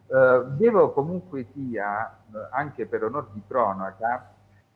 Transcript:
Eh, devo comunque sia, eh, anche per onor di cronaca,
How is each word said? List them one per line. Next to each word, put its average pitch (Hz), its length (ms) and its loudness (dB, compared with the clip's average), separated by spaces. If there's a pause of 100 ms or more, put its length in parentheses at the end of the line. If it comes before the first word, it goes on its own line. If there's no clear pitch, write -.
Eh, 127 360 6 (140)
devo 202 340 4
comunque 147 640 -4
sia, 110 580 -6
eh, 107 400 -16
anche 135 360 -6
per 107 160 -4
onor 127 280 -6
di 101 160 -14
cronaca, 110 840 -4 (440)